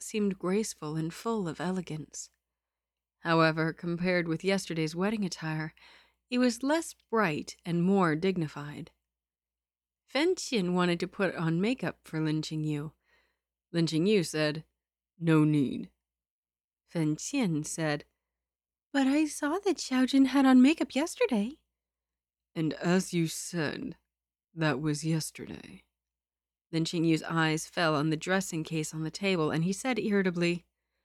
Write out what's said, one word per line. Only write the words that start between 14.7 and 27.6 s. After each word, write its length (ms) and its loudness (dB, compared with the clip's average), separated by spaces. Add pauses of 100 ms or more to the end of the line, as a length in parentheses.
"No 260 6
need." 460 0 (1000)
Fen 280 0
Qin 500 -2
said, 380 -4 (880)
"But 140 2
I 200 2
saw 320 -2
that 200 0
Xiao 280 0
Jun 200 4
had 200 4
on 160 8
makeup 320 4
yesterday." 640 0 (960)
"And 200 0
as 400 0
you 120 2
said, 680 -6 (580)
that 260 0
was 240 -2
yesterday." 800 -6 (880)
Lin 120 0
Qingyu's 400 2
eyes 420 0